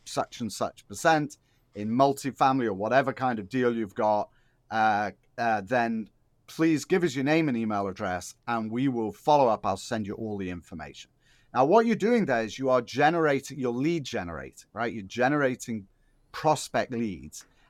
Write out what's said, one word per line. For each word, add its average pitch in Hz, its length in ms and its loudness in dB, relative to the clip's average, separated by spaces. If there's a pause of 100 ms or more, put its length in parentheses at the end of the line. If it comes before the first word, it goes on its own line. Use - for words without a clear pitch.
such - 340 -6
and 110 120 -6
such - 360 -6
percent 151 500 0 (380)
in 107 160 -4
multifamily 135 720 2
or 104 80 0
whatever 123 400 2
kind 123 240 -2
of 95 120 -10
deal 123 260 2
you've 110 180 -4
got, 107 360 2 (420)
uh, 107 400 2 (260)
uh, 113 240 0
then 113 480 -2 (380)
please 160 380 0
give 180 180 0
us 147 100 0
your 131 120 -2
name 156 240 2
and 120 80 -2
email 104 300 -2
address 92 460 -6 (140)
and 113 240 -4
we 127 160 0
will 113 240 -2
follow 143 360 4
up. 107 160 0
I'll 98 140 0
send 107 300 -6
you 101 80 -6
all 110 220 -6
the 92 120 -6
information." 82 640 -14 (420)
Now, 127 120 4
what 220 200 6
you're 233 100 2
doing 220 300 2
there 117 180 2
is 104 140 -8
you 131 140 0
are 127 100 4
generating, 143 800 0
you're 123 120 -2
lead 143 340 -2
generating, 85 680 -10
right? 113 180 -4
You're 104 120 -10
generating 123 800 0 (460)
prospect 139 600 0
leads. 95 540 -6 (240)